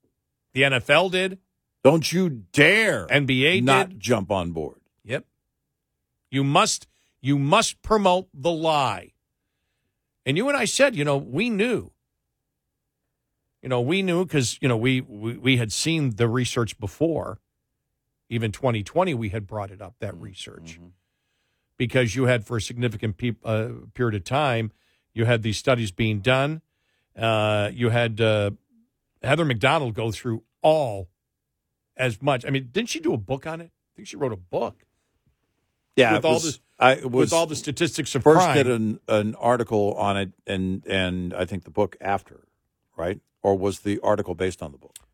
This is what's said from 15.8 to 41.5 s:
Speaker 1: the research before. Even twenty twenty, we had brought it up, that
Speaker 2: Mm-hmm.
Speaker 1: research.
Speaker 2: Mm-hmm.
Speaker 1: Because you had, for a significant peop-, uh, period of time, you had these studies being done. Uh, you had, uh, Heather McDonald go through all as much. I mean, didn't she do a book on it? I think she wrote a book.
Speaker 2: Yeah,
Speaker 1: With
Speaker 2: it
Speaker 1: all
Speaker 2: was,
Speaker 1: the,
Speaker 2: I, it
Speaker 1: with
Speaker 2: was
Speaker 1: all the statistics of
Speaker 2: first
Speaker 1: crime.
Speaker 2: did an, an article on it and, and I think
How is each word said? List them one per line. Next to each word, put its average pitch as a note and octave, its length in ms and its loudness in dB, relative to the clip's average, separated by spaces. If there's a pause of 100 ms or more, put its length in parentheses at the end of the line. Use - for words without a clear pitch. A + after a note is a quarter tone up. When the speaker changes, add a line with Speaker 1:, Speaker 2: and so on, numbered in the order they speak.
Speaker 1:
the A#2+ 120 2
research A#2 520 -2
before. B2 600 -4 (880)
Even A2+ 220 -2
twenty A2+ 300 -2
twenty, E3+ 320 -2
we A2+ 160 -4
had G#2 160 -8
brought G2+ 260 -8
it G2 100 -20
up, F#2 180 -18
that G2 160 -10
Speaker 2:
Mm-hmm. E2+ 80 -16
Speaker 1:
research. E2+ 560 -18
Speaker 2:
Mm-hmm. F2 80 -20 (880)
Speaker 1:
Because B2 380 0
you C3 100 0
had, A#2+ 200 2
for A#2+ 120 -6
a G#2+ 40 -2
significant A#2 560 -6
peop-, A#2+ 260 -6
uh, A2 260 -2 (240)
period A#2 220 -2
of F#2+ 80 -6
time, A#2+ 480 -2 (420)
you A2+ 120 0
had A#2 180 4
these A2 140 -2
studies A#2 340 0
being A2 300 -2
done. C3+ 400 0 (560)
Uh, G#2+ 560 0
you A#2+ 160 0
had, A#2 320 0
uh, G#2+ 300 2 (720)
Heather D#3 240 0
McDonald C3 500 0
go A2+ 160 -2
through A2+ 320 -6 (180)
all C3 480 2 (880)
as B2 240 -2
much. C3+ 240 0
I - 60 -6
mean, C3+ 200 -4
didn't A3+ 180 -4
she D#4+ 100 -8
do D#4+ 140 -2
a C3+ 40 -2
book B2 280 -6
on E3 160 -10
it? E3+ 120 -20
I - 220 -20
think - 120 -18
she - 80 -16
wrote C3+ 160 -2
a G2+ 60 -10
book. G#2 480 -8 (1080)
Speaker 2:
Yeah, A#2+ 180 4
Speaker 1:
With G#2+ 120 2
Speaker 2:
it - 20 4
Speaker 1:
all D#3+ 80 4
Speaker 2:
was, D#3+ 220 -4
Speaker 1:
the, - 20 -20 (200)
Speaker 2:
I, B2+ 140 6
it C3+ 100 -2
Speaker 1:
with B2+ 100 -6
Speaker 2:
was B2+ 200 2
Speaker 1:
all E3 140 2
the D#3 80 -8
statistics D3+ 600 -4
of B2 80 -2
Speaker 2:
first D#3 220 8
Speaker 1:
crime. D3+ 100 2
Speaker 2:
did C3+ 120 4
an, A2+ 320 -2 (100)
an G#2+ 260 2
article A2 600 0
on G2+ 220 -2
it G2 140 -4 (160)
and, F#2+ 400 -4
and F#2 460 -2
I F#2 120 -2
think F#2 200 -10